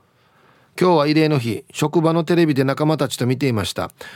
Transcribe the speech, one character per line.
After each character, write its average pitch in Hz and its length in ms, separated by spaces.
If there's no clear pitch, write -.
今 180 120
日 175 40
は 147 100
慰 151 80
霊 156 140
の 151 100
日。 117 340
職 151 280
場 160 140
の 170 100
テ 170 120
レ 170 100
ビ 151 80
で 135 100
仲 139 220
間 156 100
た 139 100
ち - 120
と 127 80
見 127 100
て 135 120
い 123 40
ま 104 140
し - 80
た。 90 160